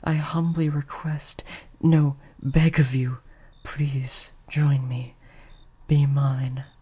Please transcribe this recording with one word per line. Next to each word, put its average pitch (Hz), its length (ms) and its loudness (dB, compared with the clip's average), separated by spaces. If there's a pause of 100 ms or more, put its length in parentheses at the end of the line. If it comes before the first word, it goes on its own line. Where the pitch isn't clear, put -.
I 160 100 -2
humbly 160 540 -2
request, 147 720 -6 (380)
no, 151 360 4 (240)
beg 160 380 2
of 131 160 2
you, 127 240 -2 (440)
please 135 720 -4 (160)
join 143 400 2
me. 123 280 -8 (720)
Be 147 200 4
mine. 135 580 0 (180)